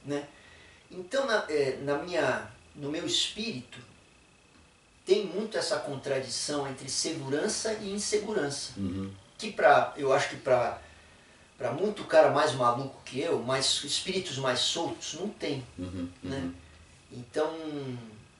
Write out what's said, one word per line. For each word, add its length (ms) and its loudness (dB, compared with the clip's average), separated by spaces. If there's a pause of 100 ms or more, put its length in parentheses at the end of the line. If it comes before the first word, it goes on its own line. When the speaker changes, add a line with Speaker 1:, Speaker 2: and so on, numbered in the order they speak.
Speaker 1:
né? 220 -4 (640)
Então, 360 -2
na, 220 2
é, 340 2
na 160 0
minha, 520 0 (240)
no 160 -8
meu 160 -4
espírito, 720 -2 (1300)
tem 220 4
muito 320 -4
essa 200 0
contradição 920 -4
entre 200 -10
segurança 880 -2
e 180 -6
insegurança. 840 0
Speaker 2:
Uhum. 360 -4 (240)
Speaker 1:
Que 160 -6
pra, 440 8
eu 160 2
acho 180 2
que 60 -8
pra, 440 2 (760)
pra 140 -2
muito 320 0
cara 260 10
mais 240 4
maluco 500 2
que 160 -6
eu, 200 2
mais, 440 0
espíritos 540 -2
mais 220 0
soltos, 540 -2
não 140 -6
tem, 380 -6 (120)
Speaker 2:
Uhum, 300 -6 (140)
Speaker 1:
né? 160 -6
Speaker 2:
uhum. 160 -6 (580)
Speaker 1:
Então, 840 -6 (420)